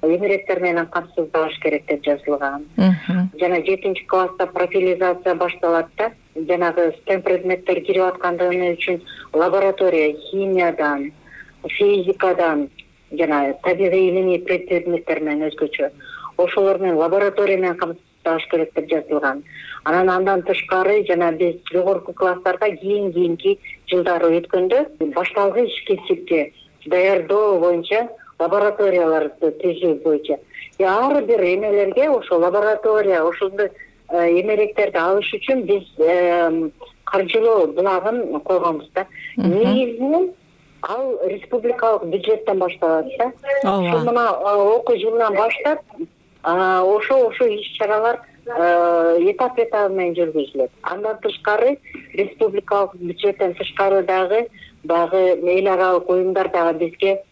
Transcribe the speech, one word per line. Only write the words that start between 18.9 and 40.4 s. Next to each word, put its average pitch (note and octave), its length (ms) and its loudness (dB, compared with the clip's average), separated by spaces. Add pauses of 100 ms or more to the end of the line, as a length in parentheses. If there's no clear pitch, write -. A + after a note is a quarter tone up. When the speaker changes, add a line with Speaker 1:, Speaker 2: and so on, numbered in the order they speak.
Speaker 1:
жазылган. D3 520 -2 (420)
Анан F3+ 240 2
андан F#3 340 0
тышкары F#3+ 640 0
жана E3+ 260 0
биз E3 240 0 (160)
жогорку F3+ 400 0
класстарда F#3 640 -2
кийин, G3 360 -2
кийинки F3 460 0 (320)
жылдары F3 480 2
өткөндө F#3 760 0
башталгыч G3+ 760 0
кесипти F3 640 -2 (340)
даярдоо F#3 720 2
боюнча F3 500 0 (320)
лабораторияларды E3+ 1080 2 (100)
түзүү E3 420 0
боюнча. D3+ 360 0 (400)
И F#3+ 60 2
ар B3 380 2
бир A3 220 2
эмелерге G3+ 640 2
ошо C4+ 300 0
лаборатория, G#3 840 2
ошондой, F#3+ 480 -2 (380)
э, E3+ 320 2
эмеректерди G#3 560 0
алыш F#3 380 0
үчүн C4 340 -2
биз, G3 160 0 (140)
э, E3+ 720 2 (340)
каржылоо G3 600 2
булагын F#3 760 -2
койгонбуз E3+ 540 -2
да. F#3+ 120 -4 (300)
Speaker 2:
Мгм. F#3 220 2
Speaker 1:
Негизинен B3+ 720 2 (520)